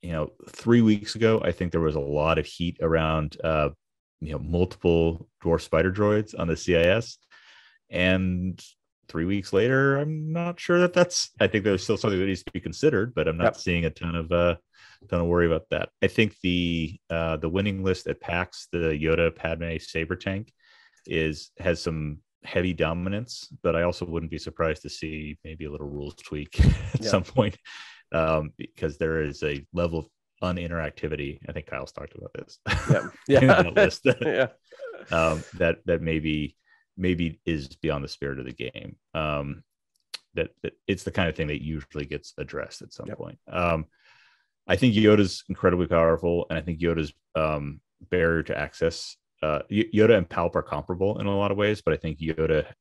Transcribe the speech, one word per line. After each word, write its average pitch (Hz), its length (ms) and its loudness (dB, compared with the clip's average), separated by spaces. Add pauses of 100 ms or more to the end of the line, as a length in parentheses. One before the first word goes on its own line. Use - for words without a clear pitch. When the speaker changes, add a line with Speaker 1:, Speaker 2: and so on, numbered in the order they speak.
Speaker 1:
you 87 100 -10
know, 78 200 -4 (180)
three 117 320 4
weeks 107 340 2
ago, 110 260 4
I 87 120 0
think 87 180 -4
there 85 80 0
was 78 160 0
a 73 60 0
lot 73 380 2
of 73 60 -4
heat - 360 -6
around, 80 600 0
uh, 78 280 0 (500)
you 78 120 -8
know, 73 80 -6
multiple 82 880 0 (160)
dwarf 82 180 2
spider 85 300 0
droids 104 480 0
on 85 80 -2
the 80 100 0
C 87 180 2
I 82 60 6 (160)
S. - 220 -8 (720)
And 92 680 0 (480)
three 80 180 -4
weeks 98 280 -4
later, 135 460 4
I'm 156 340 -6
not 170 260 -6
sure 175 200 2
that 175 140 4
that's, - 360 2 (100)
I 107 60 6
think 98 180 2
there's 98 200 2
still 104 140 0
something 98 220 0
that 95 60 2
needs 95 180 -2
to - 80 -16
be 92 80 -6
considered, 117 540 0
but 78 140 0
I'm 80 100 -2
not 85 60 0
Speaker 2:
Yep. - 140 2
Speaker 1:
seeing 85 280 0
a 78 60 0
ton 85 240 -6
of, 82 160 -4
uh, 87 240 4 (520)
ton 87 140 0
of 85 60 0
worry 87 180 4
about 82 240 0
that. - 200 -2 (120)
I 98 60 4
think 110 340 2
the, 87 580 0 (120)
uh, 82 260 -2
the 80 100 -4
winning 95 360 -2
list 92 240 -2
at - 120 -6
pax, - 520 -6
the 82 280 0
Yoda 80 360 2
Padme 82 420 -6
saber 82 380 -6
tank 98 360 -8 (540)
is, 78 540 -4
has 82 200 0
some 78 380 -6 (260)
heavy 90 300 -2
dominance, 87 760 -4 (140)
but 82 140 0
I 85 80 0
also 90 240 -2
wouldn't 82 240 -6
be 78 80 -10
surprised 80 420 -4
to 76 80 -14
see 78 540 -10
maybe 80 220 -14
a 73 60 -10
little 73 160 -10
rules 71 280 -10
tweak - 440 -10
<laughs> - 60 8
at - 360 2
Speaker 2:
Yeah. 113 100 -4
Speaker 1:
some 95 120 4
point, 107 320 0 (560)
um, 80 460 0
because - 400 -8
there 80 240 -2
is 71 220 -6
a 71 200 -4 (100)
level 85 260 -2
of 76 80 -8 (360)
uninteractivity. 80 960 -4 (100)
I - 20 -12
think 78 140 -10
Kyle's 65 260 -10
talked - 220 -14
about - 220 -16
this - 320 -16
<laughs> - 240 0
Speaker 2:
Yeah. - 480 4
Speaker 1:
in 131 80 8
Speaker 2:
Yeah. - 160 8
Speaker 1:
that 170 100 0
list - 400 4
Speaker 2:
<laughs> - 80 -4
Yeah. 123 280 2 (640)
Speaker 1:
um, 80 320 2 (120)
that, 85 300 2
that 85 140 2
maybe, 78 560 -2 (400)
maybe 87 480 0
is 76 320 -4
beyond 71 280 -4
the 65 40 -10
spirit 69 300 -8
of 64 80 -10
the 64 80 -12
game. - 440 -14 (180)
Um, 73 480 -4 (720)
that, 82 160 -4 (100)
that - 120 -8 (120)
it's 95 180 -2
the 82 80 -6
kind 90 160 0
of 76 80 -4
thing 78 120 -4
that 67 160 -6
usually 76 420 -8
gets - 320 -12
addressed - 460 -10
at - 100 -20
some - 140 -14
Speaker 2:
Yep. - 100 -12
Speaker 1:
point. 50 300 -14
Um, 85 380 0 (840)
I 90 80 4
think 120 180 4
Yoda's 104 560 6
incredibly 90 380 2
powerful, 82 640 2
and 80 80 -2
I - 20 -6
think 80 200 -6
Yoda's, 82 300 0 (220)
um, 76 480 -2 (300)
barrier 82 320 2
to - 120 -4
access, - 600 -4 (260)
uh, 76 200 0 (100)
Y-, 107 200 2
Yoda 107 280 8
and 85 100 -2
Palp 87 260 -2
are 85 60 2
comparable 92 580 -4
in 104 60 -4
a 101 100 0
lot 101 160 0
of 98 60 -2
ways, 104 240 0
but 78 140 2
I - 20 -8
think 78 220 -6
Yoda 80 460 0 (160)